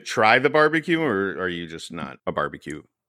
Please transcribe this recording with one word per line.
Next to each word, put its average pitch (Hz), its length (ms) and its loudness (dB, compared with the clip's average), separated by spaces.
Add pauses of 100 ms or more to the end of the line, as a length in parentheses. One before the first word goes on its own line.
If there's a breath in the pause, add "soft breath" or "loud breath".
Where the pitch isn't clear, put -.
try 113 340 4
the 139 140 4
barbecue, 156 500 2
or 98 380 0
are 92 100 -2
you 85 160 -6
just 82 260 -14
not 73 360 -12
a 90 40 -4
barbecue 73 520 -6 (260)